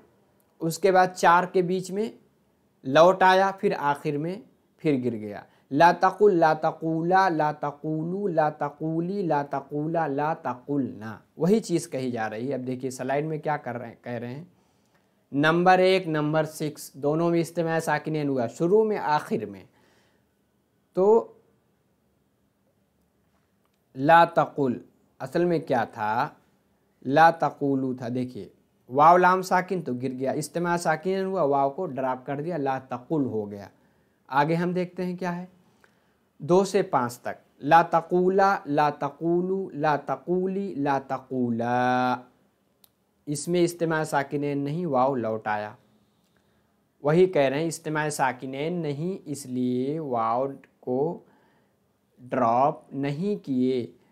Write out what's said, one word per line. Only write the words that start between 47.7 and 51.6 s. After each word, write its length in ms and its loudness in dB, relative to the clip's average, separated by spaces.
साकिनैन 680 -4
नहीं, 420 -6
इसलिए 760 -4
वाव 480 -2
को 460 -4